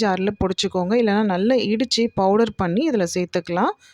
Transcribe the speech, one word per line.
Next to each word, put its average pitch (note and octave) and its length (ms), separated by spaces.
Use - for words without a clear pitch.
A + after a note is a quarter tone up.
ஜார்ல F#3+ 260
பொடிச்சுக்கோங்க. F#3 760
இல்லைன்னா G#3+ 220
நல்லா G3+ 300
இடிச்சு A3+ 600
பவுடர் G#3+ 420
பண்ணி G3+ 340
இதுல G#3 240
சேர்த்துக்கலாம். F3+ 580